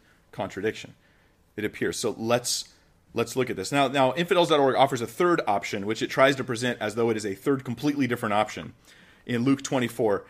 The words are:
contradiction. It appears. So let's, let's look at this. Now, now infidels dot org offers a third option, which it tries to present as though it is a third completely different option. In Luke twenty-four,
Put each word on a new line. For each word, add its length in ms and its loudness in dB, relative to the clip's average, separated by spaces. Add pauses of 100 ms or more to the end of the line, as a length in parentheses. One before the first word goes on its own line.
(320)
contradiction. 640 -6 (600)
It 100 -6
appears. 320 -2
So 200 -4
let's, 520 -2 (440)
let's 220 -2
look 140 0
at 60 -4
this. 160 -6
Now, 160 2
now 260 2
infidels 360 2
dot 100 6
org 160 4
offers 260 4
a 60 -6
third 400 2
option, 380 -2
which 160 -4
it 100 -4
tries 240 6
to 80 -6
present 360 -4
as 160 -4
though 140 2
it 80 0
is 80 -6
a 100 -4
third 280 0
completely 440 -2
different 260 -2
option. 400 -2 (520)
In 180 -2
Luke 180 2
twenty-four, 680 0